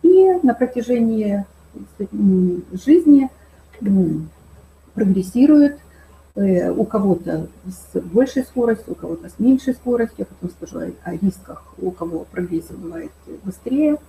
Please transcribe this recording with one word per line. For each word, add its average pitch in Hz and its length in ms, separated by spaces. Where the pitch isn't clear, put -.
и 370 220
на 247 100
протяжении, 226 880
м, 185 500
жизни, 285 440
м, 165 480
прогрессирует, 247 840
э, 180 360
у 220 120
кого-то 170 640
с - 340
большей 262 300
скоростью, 233 500
у - 20
кого-то 170 320
с - 120
меньшей 254 340
скоростью. 233 460
Я 196 60
потом - 320
скажу 170 280
о, 175 240
о - 20
рисках, 175 520
у 185 100
кого 170 400
прогрессия 180 460
бывает 190 340
быстрее 294 500